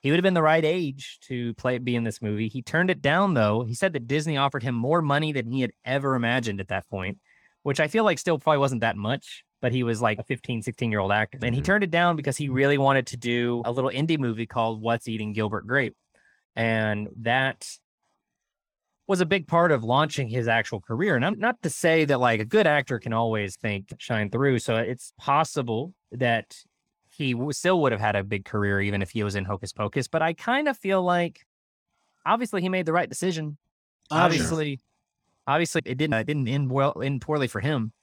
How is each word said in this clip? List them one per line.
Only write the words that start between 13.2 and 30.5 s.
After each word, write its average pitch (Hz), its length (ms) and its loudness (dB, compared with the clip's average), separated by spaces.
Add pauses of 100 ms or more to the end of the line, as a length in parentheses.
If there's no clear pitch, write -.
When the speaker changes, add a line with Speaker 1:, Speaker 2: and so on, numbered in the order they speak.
Speaker 1:
a 120 60 -2
little 123 180 -2
indie 151 280 0
movie 117 280 -2
called 113 340 -2
What's 113 280 -2
Eating 110 260 -4
Gilbert 107 320 -2
Grape. 123 300 0 (580)
And 110 540 0 (120)
that 127 480 -2 (1400)
was 190 120 2
a 180 60 4
big 175 220 0
part 170 240 4
of 117 120 0
launching 135 440 0
his 117 200 -2
actual 113 320 0
career. 143 360 0
And 120 100 2
I'm, 208 120 -2
not 240 240 -2
to 156 80 -2
say 160 360 2
that, 139 140 2
like, 117 200 4
a 107 40 -2
good 202 220 4
actor 143 320 2
can 117 140 -6
always 110 440 -2
think, 101 420 -6
shine 107 320 -2
through. 127 300 2
So 117 160 -2
it's 117 420 -6
possible 143 760 -2 (180)
that 120 440 0 (520)
he 135 240 -4
w-, 123 200 -4
still 175 280 2
would 135 120 4
have 104 80 -2
had 107 140 2
a 101 80 2
big 98 220 -4
career 101 380 0
even 101 180 -2
if 98 100 -4
he 110 140 -2
was 101 120 -2
in 98 100 -4
Hocus 98 260 -8
Pocus. 107 340 -4
But 160 140 -2
I 165 140 0
kind 269 340 -2